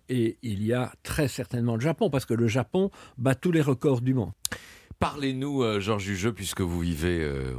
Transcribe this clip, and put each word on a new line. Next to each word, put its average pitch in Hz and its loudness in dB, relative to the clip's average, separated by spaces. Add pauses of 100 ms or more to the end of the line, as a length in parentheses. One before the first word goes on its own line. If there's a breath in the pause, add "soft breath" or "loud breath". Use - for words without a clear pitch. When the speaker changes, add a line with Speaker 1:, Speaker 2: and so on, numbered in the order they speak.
Speaker 1:
et 117 0
il 104 -4
y 110 2
a 123 -2 (100)
très 151 0
certainement 120 -2
le 110 -2
Japon, 165 0
parce 135 0
que - -2
le 202 4
Japon 131 0 (260 loud breath)
bat 127 2
tous 180 0
les 160 4
records 135 2
du 127 0
monde. 113 0 (680 loud breath)
Speaker 2:
Parlez-nous, 139 -2
euh, 107 2
Georges 101 0
Hugeux, 101 0
puisque 95 -6
vous 87 0
vivez, 85 0
euh, 67 -2